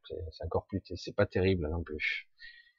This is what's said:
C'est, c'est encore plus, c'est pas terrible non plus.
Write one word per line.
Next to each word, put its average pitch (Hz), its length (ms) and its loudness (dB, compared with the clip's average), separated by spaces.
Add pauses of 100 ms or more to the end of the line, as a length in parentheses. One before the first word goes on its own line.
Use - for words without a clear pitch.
C'est, - 80 -8 (160)
c'est - 140 -8
encore - 220 0
plus, 95 140 -2 (140)
c'est - 180 -8
pas 104 120 4
terrible 92 440 4
non 82 140 0
plus. - 460 -4 (500)